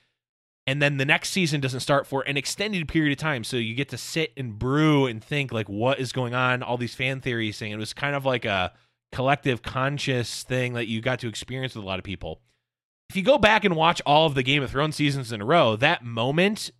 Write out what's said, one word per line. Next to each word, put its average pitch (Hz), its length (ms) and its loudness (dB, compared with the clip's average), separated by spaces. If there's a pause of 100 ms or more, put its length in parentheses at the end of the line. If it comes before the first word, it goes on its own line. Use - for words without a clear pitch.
(680)
And 139 160 -2
then 143 160 2
the 135 80 0
next 156 240 0
season 156 300 2
doesn't 131 200 -4
start 139 260 2
for 135 160 -2
an 139 140 -4
extended 185 520 -2
period 151 240 2
of 135 60 -2
time. 147 260 -2
So 131 120 -4
you 113 180 -2
get 135 160 -4
to 120 80 -8
sit - 380 -6
and 117 220 -8
brew 139 480 4
and 110 180 -6
think, 139 280 -4
like, 110 160 -2
what 113 300 0
is 127 140 -4
going 123 220 -2
on? 127 280 2
All 123 140 -2
these 120 180 -6
fan 131 260 -2
theories 113 360 -2
saying 107 160 -8
it 104 60 -8
was 110 160 -8
kind 143 200 -4
of 139 120 -4
like 127 180 0
a 95 280 0 (400)
collective 135 500 0
conscious 135 800 -2
thing 123 300 -2
that 117 120 -4
you 110 140 -4
got 127 200 -2
to 120 80 -6
experience 127 460 -8
with 107 100 -10
a - 20 -10
lot 95 120 -4
of 90 60 -10
people. 87 380 -10 (640)
If - 80 -14
you 196 60 0
go 262 160 6
back 208 260 6
and 185 100 2
watch 160 320 2
all 151 200 6
of 147 80 0
the 131 100 0
Game 139 180 2
of 120 80 -4
Thrones 147 260 -2
seasons 139 360 0
in 107 80 -6
a 101 40 -4
row, 127 320 4
that 143 280 0
moment 139 760 0